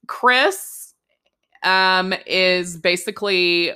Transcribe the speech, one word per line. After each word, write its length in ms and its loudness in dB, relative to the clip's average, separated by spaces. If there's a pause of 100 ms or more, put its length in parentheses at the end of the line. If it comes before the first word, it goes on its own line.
Chris, 840 -2 (680)
um, 500 2 (140)
is 500 0
basically 1000 0